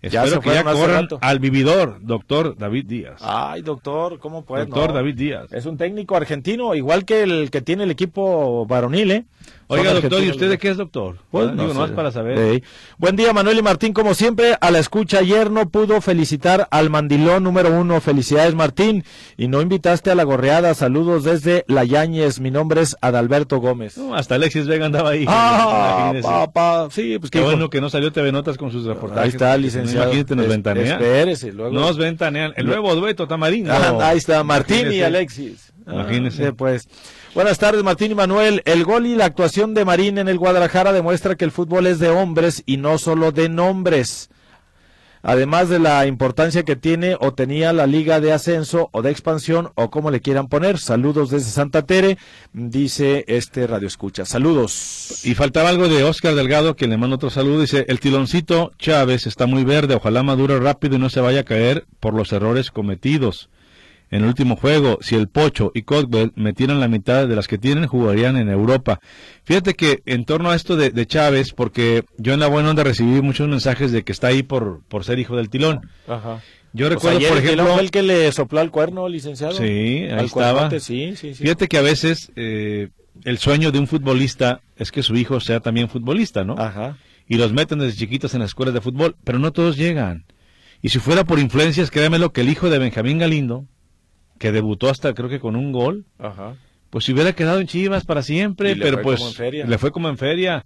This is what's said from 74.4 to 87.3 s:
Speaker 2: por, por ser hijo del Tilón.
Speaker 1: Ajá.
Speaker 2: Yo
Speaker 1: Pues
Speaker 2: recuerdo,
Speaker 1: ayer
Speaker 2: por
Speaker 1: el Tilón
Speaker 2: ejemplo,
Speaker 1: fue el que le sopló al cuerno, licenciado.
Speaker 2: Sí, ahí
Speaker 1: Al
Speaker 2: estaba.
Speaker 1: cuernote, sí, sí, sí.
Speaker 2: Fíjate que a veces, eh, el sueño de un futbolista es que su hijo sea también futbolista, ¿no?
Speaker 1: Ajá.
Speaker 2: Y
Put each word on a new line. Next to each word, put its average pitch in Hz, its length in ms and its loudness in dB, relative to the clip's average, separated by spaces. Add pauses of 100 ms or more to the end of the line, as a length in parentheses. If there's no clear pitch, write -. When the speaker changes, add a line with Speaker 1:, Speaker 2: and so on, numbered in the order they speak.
Speaker 2:
por, 113 460 -4
por 101 160 -6
ser 123 140 -2
hijo 120 180 -6
del 110 140 -4
Tilón. 143 380 -2 (180)
Speaker 1:
Ajá. 113 340 -10 (340)
Speaker 2:
Yo 127 120 -2
Speaker 1:
Pues 165 100 2
Speaker 2:
recuerdo, 170 220 0
Speaker 1:
ayer 143 120 2
Speaker 2:
por 151 80 4
Speaker 1:
el 131 60 2
Tilón 160 100 2 (120)
Speaker 2:
ejemplo, 175 80 4
Speaker 1:
fue 190 80 2
el 190 80 -2
que 202 120 2
le 170 300 4
sopló 143 280 -2
al 165 100 0
cuerno, 175 380 -2
licenciado. 147 460 -8
Speaker 2:
Sí, 190 100 -4
ahí 110 460 -2
Speaker 1:
Al 110 160 -2
Speaker 2:
estaba. 120 260 0
Speaker 1:
cuernote, 147 280 0
sí, 139 360 -8
sí, 147 180 -14
sí. 123 100 -12
Speaker 2:
Fíjate 165 240 0
que 160 100 0
a 139 40 4
veces, 156 540 0
eh, 104 520 -6 (360)
el 123 140 -4
sueño 147 340 2
de 139 60 0
un 143 80 0
futbolista 131 720 0 (160)
es - 160 -10
que 139 100 -4
su 113 140 0
hijo 123 240 0
sea 117 200 -2
también 117 280 -2
futbolista, 127 560 -4
¿no? 107 140 -4
Speaker 1:
Ajá. 113 400 -8 (280)
Speaker 2:
Y 117 100 -2